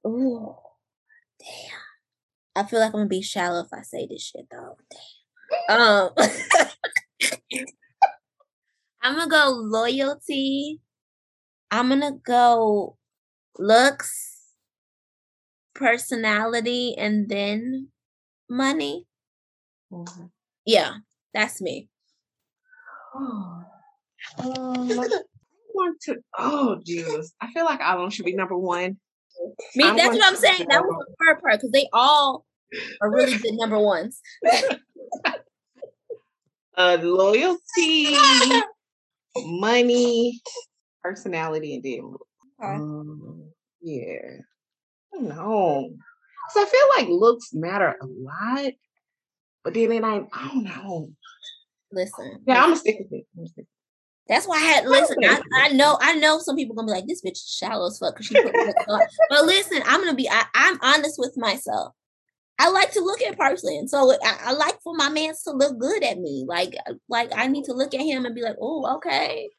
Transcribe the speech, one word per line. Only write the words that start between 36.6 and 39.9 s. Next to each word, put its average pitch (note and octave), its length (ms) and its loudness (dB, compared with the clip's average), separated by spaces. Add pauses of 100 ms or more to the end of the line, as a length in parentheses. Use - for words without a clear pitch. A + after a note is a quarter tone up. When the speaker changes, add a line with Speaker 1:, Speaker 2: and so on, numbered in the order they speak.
Speaker 2:
Uh, F3+ 240 6
loyalty, D4 1120 2 (1200)
money, A#3+ 1080 0 (600)